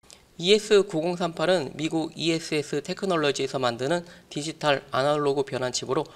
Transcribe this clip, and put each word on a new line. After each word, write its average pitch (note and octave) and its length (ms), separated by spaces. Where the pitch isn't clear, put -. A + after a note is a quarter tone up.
이에스 G3+ 460
구공삼팔은 E3+ 880
미국 D#3 420
이에스에스 D#3 680
테크놀로지에서 D3 760
만드는 C3 480
디지털 D3 600
아날로그 C#3+ 520
변환칩으로 B2+ 720